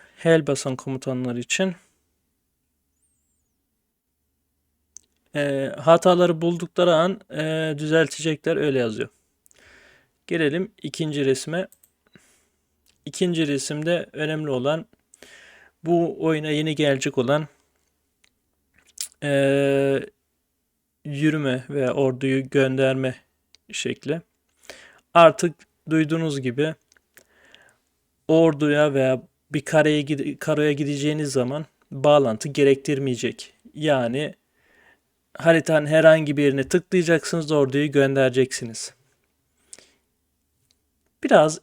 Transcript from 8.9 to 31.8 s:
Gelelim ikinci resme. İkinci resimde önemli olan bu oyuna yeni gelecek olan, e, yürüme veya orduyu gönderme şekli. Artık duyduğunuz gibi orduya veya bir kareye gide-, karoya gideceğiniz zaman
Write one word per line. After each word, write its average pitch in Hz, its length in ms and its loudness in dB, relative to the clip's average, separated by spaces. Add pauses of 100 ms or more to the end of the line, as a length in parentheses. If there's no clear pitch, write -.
Gelelim 165 440 -2 (100)
ikinci 147 440 -6
resme. 151 420 -2 (1400)
İkinci 165 420 -2
resimde 151 680 -4
önemli 156 380 -6
olan 139 340 -2 (960)
bu 165 420 0
oyuna 156 240 -2
yeni 151 260 -2
gelecek 143 420 0
olan, 143 300 0 (1800)
e, 139 760 2 (1040)
yürüme 147 640 -2
veya 139 240 -2
orduyu 135 560 -2
gönderme 131 640 0 (560)
şekli. - 500 -8 (920)
Artık 165 420 6 (340)
duyduğunuz 156 520 -2
gibi 143 340 -4 (1500)
orduya 151 640 4
veya 131 280 0 (300)
bir 151 100 -2
kareye 151 400 2
gide-, 139 360 -6
karoya 151 340 0
gideceğiniz 147 600 -4
zaman 139 340 -4 (260)